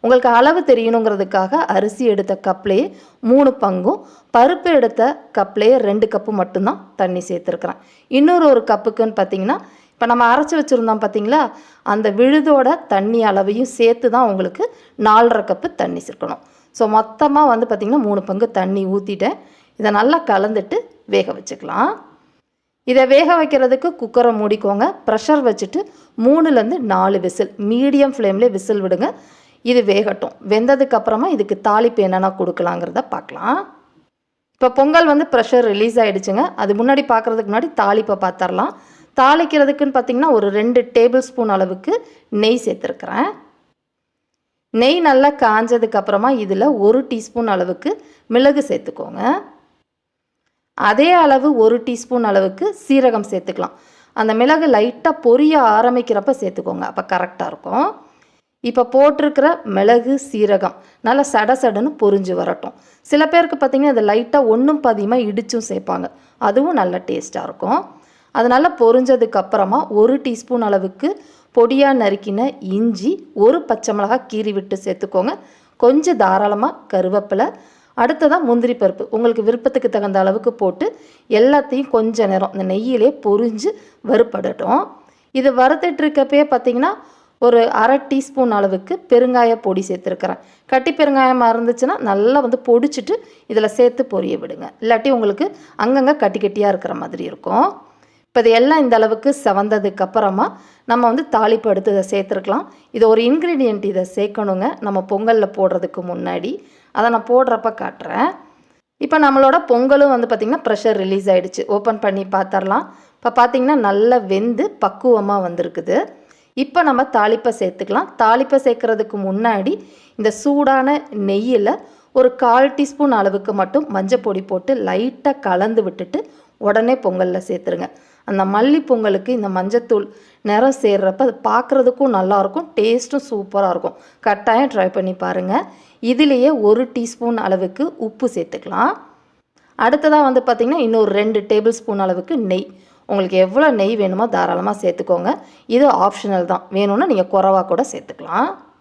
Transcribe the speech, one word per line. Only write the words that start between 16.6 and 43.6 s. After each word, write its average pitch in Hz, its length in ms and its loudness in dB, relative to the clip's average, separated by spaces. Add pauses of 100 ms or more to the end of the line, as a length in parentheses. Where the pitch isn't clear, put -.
So, 226 60 2 (140)
மொத்தமா 285 440 0 (120)
வந்து 233 160 -2
பாத்தீங்கன்னா, 214 400 -2
மூணு 196 180 0
பங்கு 208 180 -2 (140)
தண்ணி 190 240 -2 (120)
ஊத்திட்டேன். 202 440 -4 (400)
இதை 214 180 0
நல்லா 285 200 2 (120)
கலந்துட்டு 208 460 -2 (380)
வேக 196 240 0
வச்சுக்கலாம். 240 520 -6 (1000)
இதை 262 120 6 (120)
வேக 320 140 6 (120)
வைக்கிறதுக்கு 262 480 2 (120)
குக்கரை 240 380 2
மூடிக்கோங்க. 208 460 0 (220)
ப்ரெஷர் 294 420 0
வச்சுட்டு - 320 -4 (440)
மூணுலேருந்து 285 520 4 (160)
நாலு 190 320 2
விசில், 185 260 -4 (200)
மீடியம் 277 460 2
ஃப்ளேம்லேயே 214 380 2
விசில் 202 300 -4
விடுங்க. 185 240 -2 (640)
இது 247 100 4 (100)
வேகட்டும். 196 420 -2 (200)
வெந்ததுக்கு 254 460 2
அப்புறமா 226 360 -2
இதுக்கு 202 220 -2 (120)
தாளிப்பு 220 380 2
என்னென்ன 185 320 0
கொடுக்கலாங்கிறத 175 640 -4 (120)
பார்க்கலாம். 202 460 -6 (960)
இப்போ 247 220 2
பொங்கல் 311 340 4
வந்து 294 220 2
ப்ரெஷர் 240 380 2
ரிலீஸ் 220 320 0
ஆயிடுச்சுங்க. 196 400 -2 (180)
அது 202 180 -2
முன்னாடி 277 320 2
பார்க்குறதுக்கு 226 400 -2
முன்னாடி 254 180 -2 (120)
தாளிப்பை 208 420 0
பார்த்துடலாம். 185 480 -4 (480)
தாளிக்கிறதுக்குன்னு 285 760 2
பார்த்தீங்கன்னா, 262 400 0
ஒரு 202 100 0 (100)
ரெண்டு 240 220 2 (160)
டேபிள் 247 320 4
ஸ்பூன் 220 300 -2
அளவுக்கு 190 340 -4 (500)
நெய் 233 240 0
சேர்த்துருக்குறேன். - 640 -6 (1500)